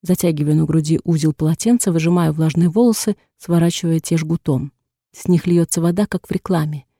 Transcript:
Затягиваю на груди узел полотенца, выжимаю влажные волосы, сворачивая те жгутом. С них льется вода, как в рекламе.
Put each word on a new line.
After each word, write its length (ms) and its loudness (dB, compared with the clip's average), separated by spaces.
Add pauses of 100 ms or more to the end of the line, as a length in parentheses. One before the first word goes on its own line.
Затягиваю 540 0
на 80 2
груди 400 0
узел 280 0
полотенца, 600 0
выжимаю 400 2
влажные 380 2
волосы, 460 0 (200)
сворачивая 640 0
те 160 -2
жгутом. 560 -4 (400)
С 140 -12
них 200 2
льется 340 0
вода, 260 0
как 220 -8
в 20 -12
рекламе. 560 -4 (140)